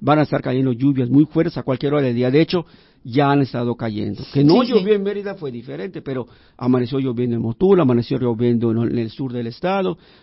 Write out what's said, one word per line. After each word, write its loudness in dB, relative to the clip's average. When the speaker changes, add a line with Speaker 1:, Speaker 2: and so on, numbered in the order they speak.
Speaker 1:
van 2
a 2
estar -2
cayendo 0
lluvias 0
muy 4
fuertes -2
a -8
cualquier -2
hora 2
del 0
día. 0
De 4
hecho, 0
ya 0
han 4
estado -2
cayendo. -6
Que 4
no 6
Speaker 2:
Sí, 0
sí. -2
Speaker 1:
llovió 2
en -2
Mérida -6
fue -10
diferente, -12
pero -6
amaneció 0
lloviendo -2
en -4
Motul, 4
amaneció 2
lloviendo 0
en, 0
en -2
el -4
sur -8
del -8
estado, -4